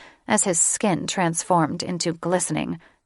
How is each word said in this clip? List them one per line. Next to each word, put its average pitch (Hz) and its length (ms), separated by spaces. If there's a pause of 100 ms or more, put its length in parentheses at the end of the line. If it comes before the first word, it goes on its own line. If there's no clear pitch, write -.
(280)
as 214 160
his 180 160
skin - 480
transformed 170 720
into 175 320
glistening, 170 680 (260)